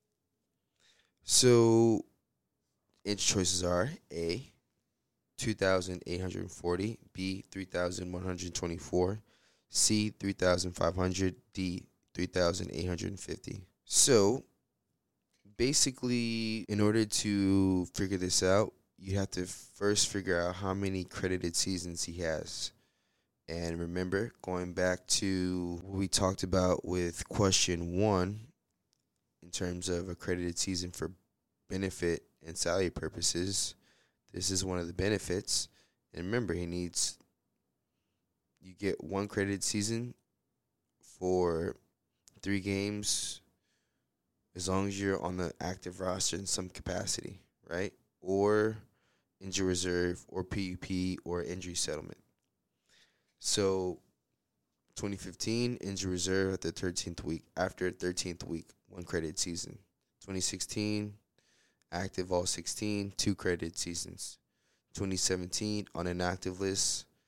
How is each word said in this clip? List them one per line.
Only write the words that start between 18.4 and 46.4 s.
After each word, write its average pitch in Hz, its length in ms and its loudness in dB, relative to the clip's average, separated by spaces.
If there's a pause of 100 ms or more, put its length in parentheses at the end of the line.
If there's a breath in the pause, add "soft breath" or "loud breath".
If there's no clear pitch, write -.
out, 95 300 6 (260)
you 95 200 -4
have 95 120 0
to 92 160 -4
first - 600 0
figure 92 320 0
out 90 160 0
how 95 180 -2
many 95 300 -2
credited 92 500 -2
seasons 90 480 -2
he 85 120 -6
has. 80 580 -4 (760)
And 85 300 -4
remember, 92 640 -2
going 90 320 -4
back 90 360 0
to 90 760 0
what 95 160 -6
we 95 100 0
talked 95 340 2
about 90 440 4
with 87 420 -2
question 90 720 2
one, 104 400 2 (1000)
in 87 80 -20
terms 90 400 -4
of 87 180 -2
accredited 87 500 -4
season 90 320 -2
for 85 220 -6 (560)
benefit 87 540 -2 (220)
and 98 120 -14
salary 87 340 2
purposes, 85 840 -2 (580 soft breath)
this 92 180 -4
is 95 140 0
one 90 140 -2
of 87 80 -4
the 87 80 -10
benefits. 95 760 0 (460 soft breath)
And 85 100 -6
remember, 101 300 0
he 87 120 -2
needs, 87 520 -4 (1400)
you 92 120 -20
get 95 320 0
one 98 240 -2
credited 98 340 0
season 113 520 -2 (1040)
for 90 580 2 (640)
three 98 180 0
games 101 760 -2 (1160)
as 90 140 -4
long 98 180 2
as 98 140 -4
you're 98 220 0
on 90 160 -4
the 87 120 -2 (120)
active 90 360 -8
roster 92 380 -2
in 98 80 -6